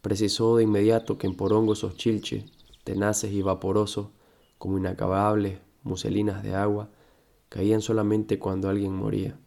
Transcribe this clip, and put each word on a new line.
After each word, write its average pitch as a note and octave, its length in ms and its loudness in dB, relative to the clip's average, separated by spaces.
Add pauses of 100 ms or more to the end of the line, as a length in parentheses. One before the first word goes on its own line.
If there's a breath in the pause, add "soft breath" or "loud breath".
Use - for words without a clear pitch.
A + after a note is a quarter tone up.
Precisó G#2+ 540 2
de A#2 80 6
inmediato G#2+ 540 4
que - 80 -6
en F#2+ 80 -2
Porongo G#2+ 380 2
esos G2+ 240 -2
chilches, G#2+ 480 -2 (400)
tenaces G2+ 480 -2
y G2+ 100 -2
vaporosos, G2 680 0 (500 soft breath)
como F#2+ 200 -4
inacabables G2 800 0 (240)
muselinas G#2 600 -2
de G2+ 120 -6
agua, G#2 360 -2 (580 soft breath)
caían G#2 320 0
solamente G#2+ 580 0
cuando F#2+ 300 -4
alguien G2 260 -2
moría G2+ 520 -4